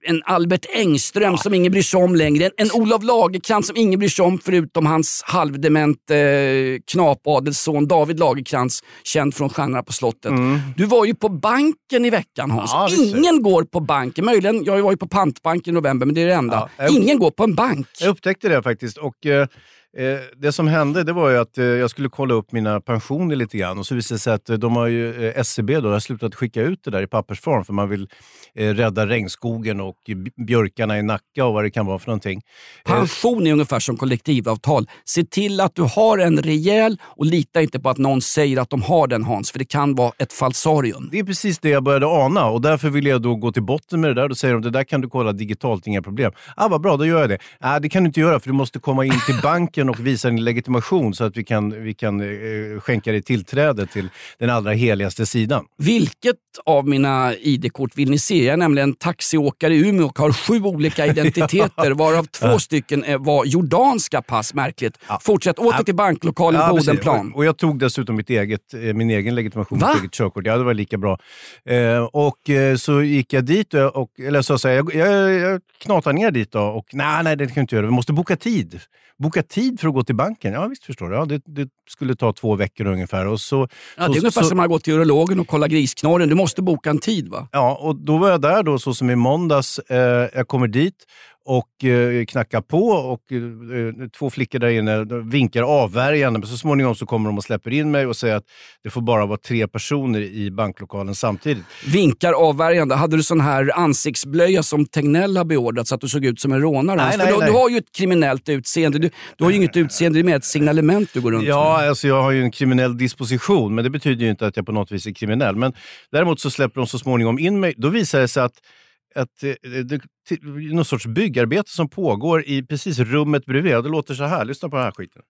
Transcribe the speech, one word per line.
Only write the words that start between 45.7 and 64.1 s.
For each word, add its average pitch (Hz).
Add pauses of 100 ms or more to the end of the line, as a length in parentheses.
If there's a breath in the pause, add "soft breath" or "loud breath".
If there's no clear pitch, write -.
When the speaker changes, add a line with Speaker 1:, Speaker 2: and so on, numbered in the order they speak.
Speaker 2:
inga 101
problem." 101 (240 loud breath)
"Ah, -
vad 160
bra, 165
då 151
gör 165
jag 131
det." 98 (220 loud breath)
"Ah, 143
det 151
kan 190
du 170
inte 160
göra 156
för -
du 131
måste 135
komma 131
in 131 (120)
till 135
Speaker 1:
<laughs> -
Speaker 2:
banken 165
och 113
visa 127
din 117
legitimation 120
så 120
att 107
vi 110
kan, 107
vi 110
kan, 101
eh, 107
skänka 113
dig 107
tillträde 123
till 92 (300 loud breath)
den 120
allra 110
heligaste 107
sidan." 113 (120)
Speaker 1:
Vilket 220 (300)
av 143
mina 135
I 131
D-kort 123
vill 139
ni 143
se? 151
Jag 135
är 160
nämligen 143
taxiåkare 160
i 170
Umeå 185
och 135
har 151
sju 214
olika 156
Speaker 2:
<laughs> 147
Speaker 1:
identiteter, 160 (180)
Speaker 2:
Ja. 135
Speaker 1:
varav 160
två -
Speaker 2:
Ja. 120
Speaker 1:
stycken, 143
eh, 143
var 139
jordanska 170